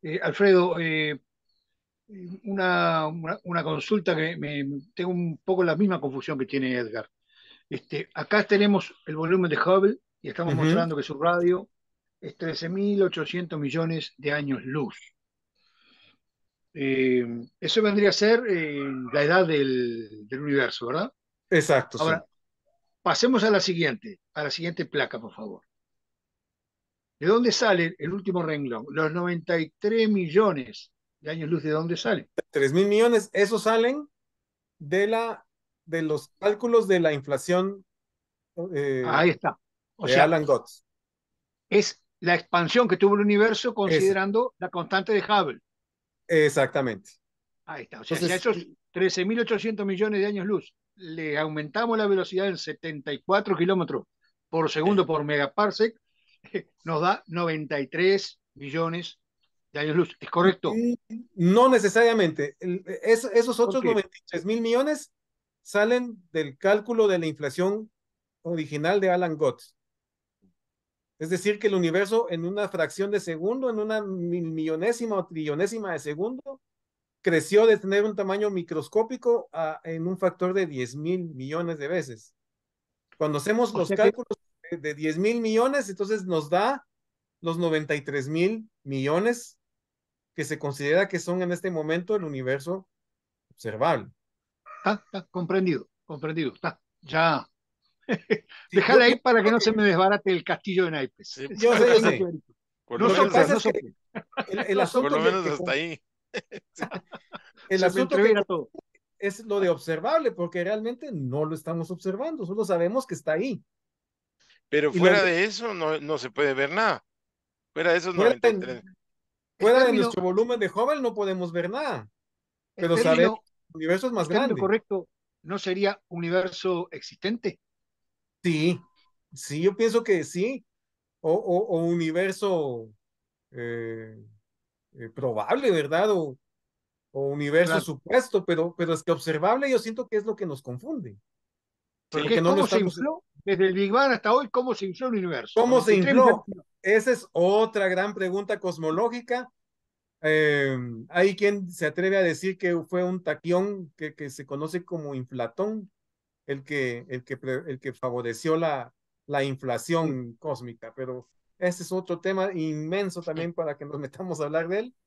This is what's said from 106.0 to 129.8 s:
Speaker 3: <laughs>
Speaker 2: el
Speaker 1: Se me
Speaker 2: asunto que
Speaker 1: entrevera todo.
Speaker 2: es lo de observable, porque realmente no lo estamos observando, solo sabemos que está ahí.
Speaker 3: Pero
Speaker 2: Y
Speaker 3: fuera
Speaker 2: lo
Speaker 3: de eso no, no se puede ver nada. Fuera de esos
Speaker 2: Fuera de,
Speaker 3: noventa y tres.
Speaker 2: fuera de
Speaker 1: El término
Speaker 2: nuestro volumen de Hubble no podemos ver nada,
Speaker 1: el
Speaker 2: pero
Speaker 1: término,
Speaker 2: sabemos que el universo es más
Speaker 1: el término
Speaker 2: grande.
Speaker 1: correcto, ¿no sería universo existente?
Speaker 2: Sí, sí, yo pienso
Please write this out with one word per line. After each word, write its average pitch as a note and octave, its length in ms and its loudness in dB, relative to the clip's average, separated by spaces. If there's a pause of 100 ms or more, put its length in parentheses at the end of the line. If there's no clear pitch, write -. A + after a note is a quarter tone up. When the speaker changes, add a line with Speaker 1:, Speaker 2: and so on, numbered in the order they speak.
Speaker 3:
<laughs> - 720 -12 (640)
Speaker 2:
el F#3+ 140 2
Speaker 1:
Se F3+ 80 4
me F#3 100 0
Speaker 2:
asunto - 200 0
que A3 80 6
Speaker 1:
entrevera G3+ 140 4
todo. E3+ 260 -6 (500)
Speaker 2:
es G3+ 260 -6
lo G3+ 140 -2
de F#3+ 100 2
observable, F#3 600 0
porque F3 320 -6
realmente A3 500 -6
no C#3+ 320 -4
lo D#3 100 -6
estamos E3 360 -8
observando, G3+ 540 -6
solo G3+ 200 -4
sabemos F3+ 420 0
que F3 80 -8
está - 180 -4
ahí. G3 300 -4 (1080)
Speaker 3:
Pero D3 220 2
Speaker 2:
Y F#3 80 -2
Speaker 3:
fuera F#3 220 8
Speaker 2:
lo - 20 4
Speaker 3:
de F3 220 2
eso G#3+ 280 -6
no, D#3 260 -2
no D3 180 -4
se B2 140 -8
puede C#3 220 0
ver C#3 180 -2
nada. F#3+ 340 0 (680)
Fuera E3 200 2
de F3 60 4
esos F3 160 -4
Speaker 2:
Fuera G#3 160 4
de, A#3+ 80 -2
Speaker 3:
noventa A#3 100 4
y G#3+ 60 0
tres. B2+ 280 -8 (760)
Speaker 2:
fuera A#3+ 260 6
de A#3+ 80 4
Speaker 1:
El - 20 2
término - 0 -
Speaker 2:
nuestro A#3 260 0
volumen A3 380 0
de G3+ 100 0
Hubble C4 320 -2
no A#3 120 -2
podemos F#3+ 380 -4
ver F3 180 -4
nada, G#3+ 400 -6 (680)
Speaker 1:
el - 80 -6
Speaker 2:
pero E3+ 100 2
Speaker 1:
término, D#3 100 2
Speaker 2:
sabemos E3 360 4
que - 120 -20 (180)
el - 80 -18
universo F3 300 0
es A#3+ 60 -2
más F3+ 140 0
Speaker 1:
el D#3+ 40 -4
término A3 260 2
Speaker 2:
grande. - 0 -
Speaker 1:
correcto, F#3+ 500 -2 (360)
¿no F#3 160 -8
sería G3 500 -2
universo F3+ 840 -2
existente? G3 680 -8 (840)
Speaker 2:
Sí, E3 360 0 (540)
sí, D3 280 -8
yo G3 140 2
pienso A3+ 280 2